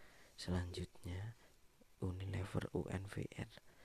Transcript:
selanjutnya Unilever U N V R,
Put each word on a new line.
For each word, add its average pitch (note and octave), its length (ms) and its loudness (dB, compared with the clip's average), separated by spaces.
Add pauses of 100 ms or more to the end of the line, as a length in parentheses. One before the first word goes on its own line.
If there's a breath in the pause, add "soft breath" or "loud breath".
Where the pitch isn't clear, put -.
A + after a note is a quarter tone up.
(340 loud breath)
selanjutnya F2+ 1040 0 (640 loud breath)
Unilever F#2+ 720 2
U - 160 2
N G2 160 0
V - 160 -2 (160)
R, - 140 -4 (320 loud breath)